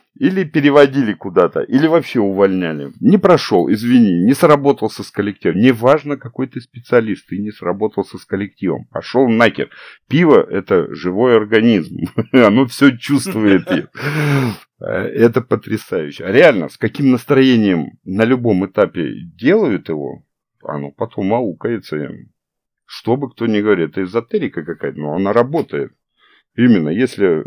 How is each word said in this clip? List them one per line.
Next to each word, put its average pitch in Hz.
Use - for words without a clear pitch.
Или 185
переводили 143
куда-то, 87
или 143
вообще 156
увольняли. 92
Не 190
прошёл, 175
извини, 107
не 120
сработался 143
с -
коллективом. 98
Неважно, 131
какой 127
ты 123
специалист, 117
ты 92
не 104
сработался 98
с -
коллективом. 95
Пошёл 120
нахер. 113
Пиво — 147
это 92
живой 95
организм. 107
<laughs> -
Оно 120
всё 131
чувствует. 104
<laughs> 139
Это 117
потрясающе. 98
А 95
реально, 120
с -
каким 131
настроением 120
на 98
любом 117
этапе 85
делают 143
его, 73
оно 71
потом 104
аукается 110
им. -
Что -
бы 139
кто -
ни 107
говорил, 95
это 95
эзотерика 113
какая-то, 73
но 76
она 98
работает. 120
Именно, 98
если 95